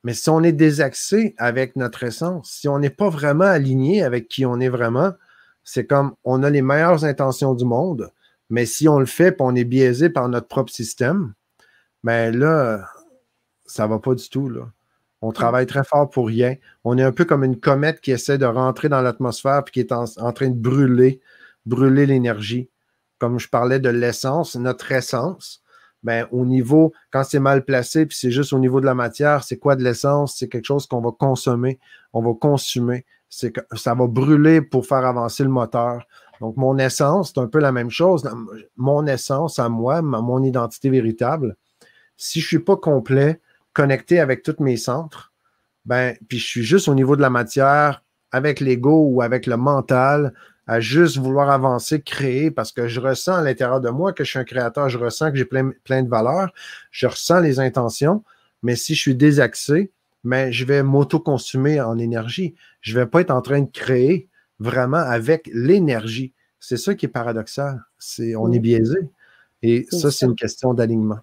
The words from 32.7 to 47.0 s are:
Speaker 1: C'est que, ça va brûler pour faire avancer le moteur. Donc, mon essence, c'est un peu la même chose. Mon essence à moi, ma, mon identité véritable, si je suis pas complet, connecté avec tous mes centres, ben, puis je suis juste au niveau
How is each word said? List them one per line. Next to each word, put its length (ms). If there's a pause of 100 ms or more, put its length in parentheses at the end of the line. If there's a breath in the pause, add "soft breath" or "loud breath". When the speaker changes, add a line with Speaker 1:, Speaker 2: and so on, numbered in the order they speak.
Speaker 1:
C'est 220
que, 100 (140)
ça 200
va 100
brûler 560
pour 240
faire 200
avancer 380
le 60
moteur. 560 (360 soft breath)
Donc, 160
mon 200
essence, 560
c'est 80
un 60
peu 120
la 120
même 180
chose. 400 (480)
Mon 300
essence 500
à 120
moi, 340
ma, 180
mon 220
identité 480
véritable, 640 (640 soft breath)
si 220
je 80
suis 120
pas 180
complet, 600 (340)
connecté 460
avec 240
tous 160
mes 180
centres, 560 (520)
ben, 300 (140)
puis 80
je 80
suis 180
juste 240
au 80
niveau 200